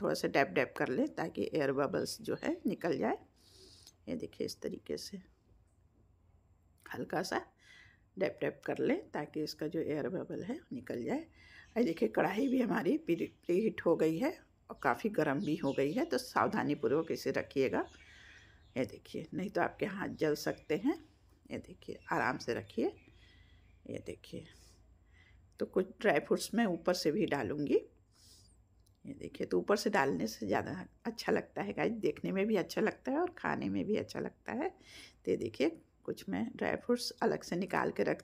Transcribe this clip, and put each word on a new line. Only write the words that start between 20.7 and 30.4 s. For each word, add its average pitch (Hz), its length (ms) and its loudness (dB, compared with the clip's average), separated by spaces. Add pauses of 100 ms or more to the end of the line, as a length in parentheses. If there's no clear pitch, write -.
हैं। 277 200 2 (520)
ये 120 100 -6
देखिए, - 400 -14 (120)
आराम 135 260 2
से 120 160 -2
रखिए। 220 380 -2 (960)
ये - 220 -8
देखिए, - 380 -12 (1120)
तो 220 60 -2
कुछ 190 220 0 (140)
ड्राई 160 180 6
फ्रूट्स - 360 0
मैं 233 120 4
ऊपर 180 260 2
से 175 180 0
भी - 140 2
डालूँगी। 143 500 0 (1300)
ये - 80 -10
देखिए, - 340 -8
तो 180 120 2
ऊपर 202 160 4
से 220 140 2
डालने 196 380 2
से 214 200 -8